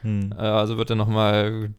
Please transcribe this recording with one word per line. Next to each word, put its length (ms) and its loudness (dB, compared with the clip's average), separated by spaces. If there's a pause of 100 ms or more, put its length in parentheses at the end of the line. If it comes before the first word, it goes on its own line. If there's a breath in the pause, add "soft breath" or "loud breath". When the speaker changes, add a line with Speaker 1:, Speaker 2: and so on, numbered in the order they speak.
Speaker 1:
Hm. 340 -2
Speaker 2:
Äh, 40 -8
also 360 0
wird 140 -2
er 40 2
nochmal 840 2